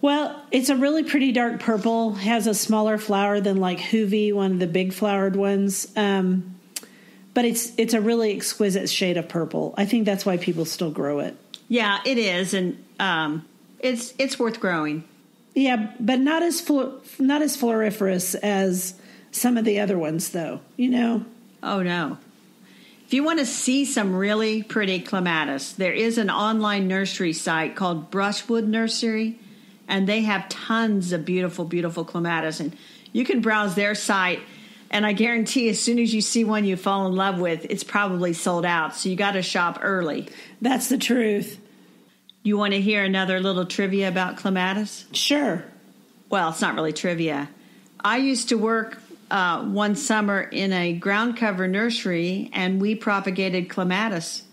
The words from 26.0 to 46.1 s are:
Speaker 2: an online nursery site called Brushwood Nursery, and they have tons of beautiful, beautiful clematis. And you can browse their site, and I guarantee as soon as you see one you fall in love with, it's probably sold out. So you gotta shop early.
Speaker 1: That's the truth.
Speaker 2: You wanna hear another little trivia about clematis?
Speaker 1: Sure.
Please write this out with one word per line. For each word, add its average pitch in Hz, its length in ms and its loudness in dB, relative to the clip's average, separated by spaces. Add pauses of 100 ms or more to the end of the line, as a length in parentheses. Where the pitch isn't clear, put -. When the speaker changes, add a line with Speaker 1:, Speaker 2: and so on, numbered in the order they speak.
Speaker 2:
an 208 100 2
online 208 600 0
nursery 185 440 -2
site 160 440 -2
called 170 340 -2
Brushwood 208 580 -2
Nursery, 226 720 -2 (500)
and 196 200 2
they 214 140 2
have 208 260 0
tons 214 640 0
of 160 120 -2
beautiful, 180 400 -2
beautiful 170 400 -4
clematis. 165 540 -2
And 143 180 -6 (360)
you 240 120 0
can 381 160 0
browse 208 360 2
their 202 180 2
site, 185 460 0 (500)
and 208 160 0
I 208 60 2
guarantee 226 560 2
as 214 100 0
soon 240 220 2
as 226 120 2
you 220 80 2
see 226 220 2
one 214 220 2
you 190 120 2
fall 196 300 0
in 185 80 0
love 190 240 0
with, 165 320 0
it's - 140 -4
probably 185 480 0
sold 175 320 0
out. 165 320 0
So - 120 -4
you 185 60 0
gotta 196 280 0
shop 175 400 0
early. 185 460 -2 (320)
Speaker 1:
That's 254 280 0
the 262 100 2
truth. 220 600 0 (840)
Speaker 2:
You 208 160 2
wanna 202 200 2
hear 202 260 2
another 190 340 2
little 185 280 0
trivia 196 420 0
about 185 280 -2
clematis? 190 760 -2
Speaker 1:
Sure. 262 520 0 (640)